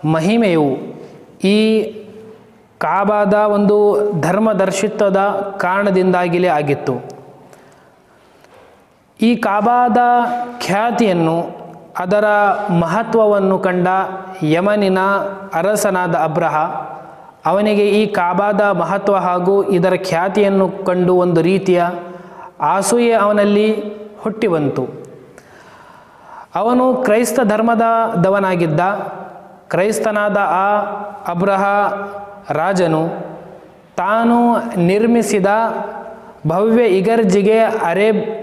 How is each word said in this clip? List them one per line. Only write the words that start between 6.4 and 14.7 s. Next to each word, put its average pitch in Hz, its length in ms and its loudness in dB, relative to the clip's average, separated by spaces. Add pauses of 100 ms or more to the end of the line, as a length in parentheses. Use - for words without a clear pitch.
ಆಗಿತ್ತು. 147 480 -2 (2250)
ಈ 233 140 4
ಕಾಬಾದ 226 600 2 (600)
ಖ್ಯಾತಿಯನ್ನು 185 920 0 (500)
ಅದರ 208 260 0 (540)
ಮಹತ್ವವನ್ನು 202 800 2
ಕಂಡ 180 280 0 (560)
ಯಮನಿನ 190 560 2 (540)